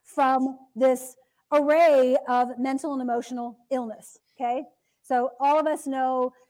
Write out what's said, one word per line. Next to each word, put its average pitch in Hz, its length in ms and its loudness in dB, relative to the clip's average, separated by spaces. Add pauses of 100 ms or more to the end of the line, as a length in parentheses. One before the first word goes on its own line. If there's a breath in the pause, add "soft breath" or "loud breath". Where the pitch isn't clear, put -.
from 262 540 0 (180)
this 254 400 0 (360 soft breath)
array 294 680 4 (100)
of 247 300 0
mental 269 360 -4
and 262 100 -6
emotional 240 560 -6 (100)
illness, 233 480 -8 (180)
okay? 240 280 -4 (400)
So 254 360 -2
all 285 200 2
of 311 80 -2
us 311 180 -4
know 262 480 -2 (160 soft breath)